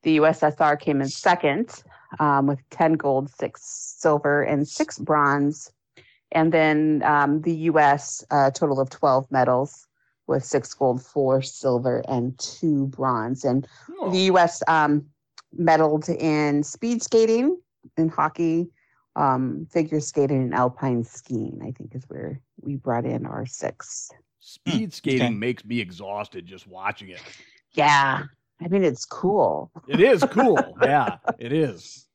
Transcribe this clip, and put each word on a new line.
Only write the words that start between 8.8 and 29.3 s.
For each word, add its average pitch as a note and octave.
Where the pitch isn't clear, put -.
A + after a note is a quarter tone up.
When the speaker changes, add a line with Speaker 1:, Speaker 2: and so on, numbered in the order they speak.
Speaker 1:
twelve C3
medals C3
with C3+
six -
gold, B2+
four C3+
silver, B2
and B2+
two D3
bronze. B2+
And C3+
Speaker 2:
Oh. A#3
Speaker 1:
the F#3
U F#3+
S, E3+
um, D3
medaled D#3+
in D3+
speed A#3
skating, A#3+
in D#3+
hockey, E3
um, C3+
figure D#3
skating, C#3+
and A#2+
alpine B2
skiing, -
I A2+
think -
is C3
where -
we C#3
brought A#2
in A#2+
our -
six. -
Speaker 2:
Speed -
Speaker 3:
Hmm. E3+
Speaker 2:
skating C3
Speaker 3:
Okay. A#2+
Speaker 2:
makes A2+
me A#2
exhausted G2
just F#2
watching G2
it. -
Speaker 1:
Yeah. C#3+
I E3+
mean, F#3+
it's C#3
cool. C3+